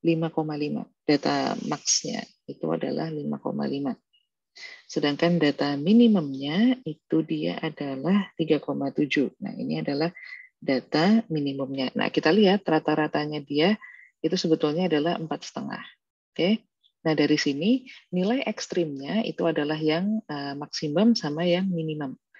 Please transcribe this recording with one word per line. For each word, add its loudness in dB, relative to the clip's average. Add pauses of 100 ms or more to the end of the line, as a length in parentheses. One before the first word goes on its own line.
lima 2
koma -4
lima, -4 (160)
data 0
max-nya -2 (240)
itu -6
adalah -2
lima -6
koma -4
lima. -4 (880)
Sedangkan 0
data 2
minimumnya 4
itu -2
dia -2
adalah -2
tiga 2
koma -4
tujuh. 0
Nah, -8
ini -4
adalah -2 (480)
data 2
minimumnya. -4
Nah, -2
kita 2
lihat 6
rata-ratanya 0
dia 0 (400)
itu 0
sebetulnya 0
adalah 0
empat -8
setengah. -10 (560)
Oke. 0 (320)
Nah, 0
dari 4
sini 0 (240)
nilai 0
ekstrimnya -4
itu -8
adalah -2
yang, 0
eh, -8
maksimum 0
sama -2
yang 2
minimum. -4 (260)